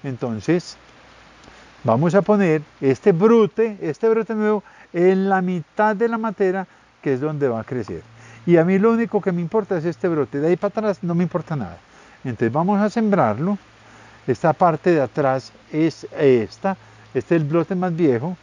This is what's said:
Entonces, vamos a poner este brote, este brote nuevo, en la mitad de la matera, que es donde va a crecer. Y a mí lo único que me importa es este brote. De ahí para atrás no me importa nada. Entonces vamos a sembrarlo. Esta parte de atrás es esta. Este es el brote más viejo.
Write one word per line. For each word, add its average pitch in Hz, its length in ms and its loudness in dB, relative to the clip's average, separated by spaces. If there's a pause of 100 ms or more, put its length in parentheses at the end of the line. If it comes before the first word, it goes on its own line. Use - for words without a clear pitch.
Entonces, 127 720 -4 (1080)
vamos 147 320 2
a 196 80 6
poner 185 380 2 (200)
este 139 300 2
brote, 214 720 2
este 170 280 -2
brote 226 240 0
nuevo, 214 300 -2 (280)
en 190 380 2
la 190 120 2
mitad 185 540 -2
de 226 140 0
la 233 80 -4
matera, 190 500 -2 (340)
que 143 120 0
es 127 80 -2
donde 147 260 -2
va 113 140 -2
a - 20 -10
crecer. 101 400 -8 (420)
Y 170 120 4
a 160 80 4
mí 190 120 2
lo 220 140 2
único 226 300 -2
que 190 100 -2
me 175 100 -4
importa 190 360 -2
es 151 80 -6
este 170 220 -4
brote. 143 320 -2
De 156 100 0
ahí 175 80 2
para 202 120 -4
atrás 214 320 -4
no 175 140 -4
me 175 80 2
importa 165 320 -6
nada. 92 220 -10 (460)
Entonces 117 280 -2
vamos 180 300 0
a 214 80 0
sembrarlo. 185 680 0 (680)
Esta 151 260 0
parte 175 380 2
de 156 100 2
atrás 135 520 -2 (180)
es 156 340 -2 (120)
esta. 123 580 2 (380)
Este 135 220 0
es 165 60 2
el 147 60 -2
brote 165 260 0
más 180 220 -2
viejo. 156 480 0